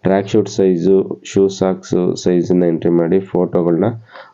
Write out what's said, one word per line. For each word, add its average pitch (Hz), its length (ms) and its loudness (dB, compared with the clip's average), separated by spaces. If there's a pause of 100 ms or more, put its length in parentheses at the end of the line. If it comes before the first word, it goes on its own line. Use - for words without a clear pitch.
ಟ್ರ್ಯಾಕ್ 98 260 0
ಶೂಟ್ 104 200 0
ಸೈಜು, 95 760 0
ಶೂ 98 240 2
ಸಾಕ್ಸ್ 92 680 -2
ಸೈಜನ್ನ 90 480 0
ಎಂಟ್ರಿ 82 260 0
ಮಾಡಿ 85 300 2
ಫೋಟೋಗಳನ್ನ 87 640 -2 (500)